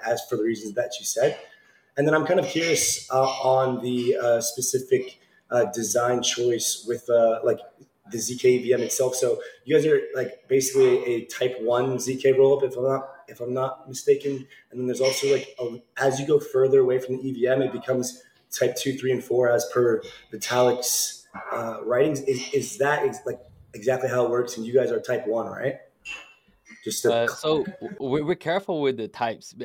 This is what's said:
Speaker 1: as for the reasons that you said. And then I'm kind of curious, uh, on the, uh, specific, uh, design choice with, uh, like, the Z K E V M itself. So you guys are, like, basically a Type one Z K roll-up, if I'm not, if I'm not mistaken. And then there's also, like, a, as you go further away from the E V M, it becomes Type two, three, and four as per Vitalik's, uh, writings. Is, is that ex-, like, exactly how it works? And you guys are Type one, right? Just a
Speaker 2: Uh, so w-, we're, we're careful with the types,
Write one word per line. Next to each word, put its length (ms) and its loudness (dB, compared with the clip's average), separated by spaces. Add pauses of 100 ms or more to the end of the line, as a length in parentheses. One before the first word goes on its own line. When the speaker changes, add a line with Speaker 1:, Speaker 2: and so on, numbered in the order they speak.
Speaker 1:
as 220 -2
for 80 -2
the 60 -2
reasons 320 -4
that 240 -4
you 60 -14
said. 340 0 (580)
And 100 2
then 80 4
I'm 100 2
kind 160 2
of 60 -4
curious, 680 -2
uh, 100 4
on 600 2
the, 340 0
uh, 240 2
specific, 800 -2 (320)
uh, 160 2
design 560 0
choice 680 -2
with, 220 -6
uh, 340 4
like, 160 2 (500)
the 80 -8
Z 200 -6
K 140 6
E 100 2
V 100 2
M 80 4
itself. 340 0
So 280 0 (240)
you 100 2
guys 80 4
are, 160 4 (140)
like, 340 -6
basically 560 4
a 220 -2
Type 340 -4
one 380 0
Z 180 -4
K 160 4
roll-up, 300 6
if 140 -2
I'm 80 -4
not, 240 -2 (200)
if 120 -20
I'm 120 -6
not 340 -6
mistaken. 600 -2 (240)
And 100 -12
then 60 -4
there's 160 -2
also, 280 0
like, 300 0
a, 220 -8 (160)
as 200 0
you 80 -4
go 120 4
further 420 4
away 180 4
from 200 -4
the 100 -6
E 60 -4
V 120 0
M, 140 2
it 120 0
becomes 500 -4 (280)
Type 260 0
two, 200 -2
three, 160 -2
and 100 -2
four 280 2
as 220 2
per 300 2 (280)
Vitalik's, 960 0 (260)
uh, 320 -6
writings. 380 2
Is, 320 -2
is 240 -2
that 260 2
ex-, 220 -4
like, 140 -8 (340)
exactly 340 -2
how 160 2
it 60 0
works? 260 0
And 100 -8
you 60 -8
guys 180 4
are 100 -2
Type 260 -4
one, 200 -2
right? 300 -6 (1080)
Just 200 -6
a 80 4
Speaker 2:
Uh, 140 2
so 440 -2 (100)
w-, 200 -10
we're, 240 -2
we're 100 0
careful 460 -4
with 160 0
the 120 -6
types, 460 -6 (100)